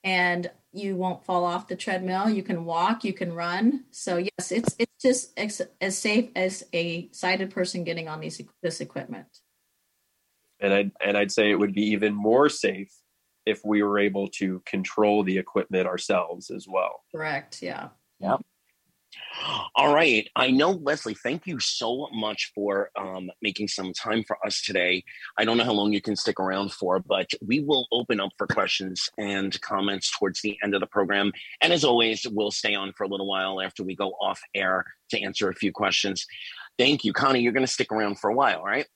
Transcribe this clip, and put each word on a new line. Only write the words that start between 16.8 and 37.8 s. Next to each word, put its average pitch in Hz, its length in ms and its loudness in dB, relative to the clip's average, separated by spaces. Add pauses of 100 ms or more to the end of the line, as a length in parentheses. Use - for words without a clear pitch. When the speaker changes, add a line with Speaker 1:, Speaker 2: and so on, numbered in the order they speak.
Speaker 1:
Correct, 156 520 -8
yeah. - 260 -10 (320)
Speaker 3:
Yep. 120 200 0 (1400)
All 143 180 6
right. 139 400 4
I 127 160 4
know, 143 200 6
Leslie, 147 440 -2
thank 143 320 -6
you 156 140 -6
so 123 520 -2
much 107 420 -4
for, 101 420 0
um, 92 340 -8 (120)
making 104 260 -2
some 92 240 -6
time 110 320 -2
for - 200 -2
us 104 160 -2
today. 90 440 0 (340)
I 107 60 2
don't 113 120 4
know 117 80 4
how 120 80 2
long 104 200 4
you 101 80 2
can 104 160 -2
stick - 240 -2
around 95 320 -2
for, 92 260 0
but 92 320 -2 (140)
we 120 160 2
will 139 320 0
open 117 260 0
up 98 200 -2
for 101 100 -2
questions 92 600 -2 (100)
and 98 420 -2
comments 98 500 -2
towards 95 300 -2
the 104 240 -4
end 101 100 0
of 98 60 2
the 98 60 -2
program. 101 440 2 (300)
And 170 120 4
as 151 120 2
always, 117 440 4
we'll 104 220 0
stay 104 240 -2
on 98 220 -4
for 104 80 -4
a 95 40 -4
little 98 200 -4
while 95 320 -2
after 95 240 -6
we 92 100 -6
go 95 260 -2
off 95 200 -2 (140)
air 92 300 2 (260)
to 107 120 0
answer 101 260 -2
a 92 60 -2
few 98 160 0
questions. 95 560 0 (520)
Thank 135 260 4
you. - 80 2
Connie, 135 280 4
you're 120 120 4
gonna 131 160 2
stick - 240 -2